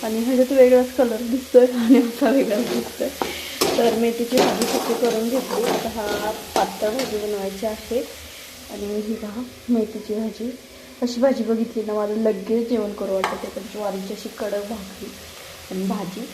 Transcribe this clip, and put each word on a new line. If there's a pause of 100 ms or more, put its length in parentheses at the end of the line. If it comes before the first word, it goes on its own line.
आणि
ह्याच्यात
वेगळाच
कलर
दिसतोय
आणि
असा
वेगळाच
दिसतोय. (680)
तर
मेथीची
भाजी
सुकी
करून
घेतली.
आता
हा
पातळ
भाजी
बनवायची
आहे. (720)
आणि
ही
पहा, (260)
मेथीची
भाजी. (440)
अशी
भाजी
बघितली
ना,
मला
लगेच
जेवण
करू
वाटतं,
ते
पण (100)
ज्वारीची
अशी
कडक
भाकरी (640)
आणि
भाजी. (140)